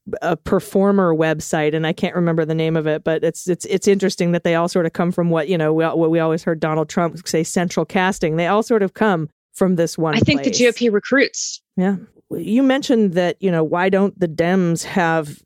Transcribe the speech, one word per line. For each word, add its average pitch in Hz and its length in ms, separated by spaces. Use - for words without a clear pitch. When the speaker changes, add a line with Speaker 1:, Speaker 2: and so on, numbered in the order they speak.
Speaker 1:
a 165 160
performer 196 760
website, 156 600
and 160 120
I 160 60
can't 185 240
remember 165 280
the 160 120
name 160 200
of 156 120
it, 151 160
but 160 180
it's, - 260
it's, 170 180
it's 185 200
interesting 190 460
that 170 100
they 170 140
all 170 120
sort 175 160
of 165 100
come 180 180
from 175 180
what, 160 180
you 185 80
know, 156 160
we, 160 120
what 160 260
we 165 80
always 160 240
heard 165 160
Donald 156 300
Trump 165 400
say, 165 160
central 175 420
casting. 185 480
They 170 140
all 208 160
sort 220 180
of 190 120
come 180 340
from 185 240
this 165 200
one 160 200
Speaker 2:
I - 20
think 277 240
the 262 80
Speaker 1:
place. - 80
Speaker 2:
G 240 100
O 226 40
P 240 160
recruits. - 720
Speaker 1:
Yeah. 190 220
You 208 320
mentioned 254 480
that, 175 280
you 190 120
know, 165 100
why 175 280
don't 196 280
the 185 80
Dems 170 580
have 160 600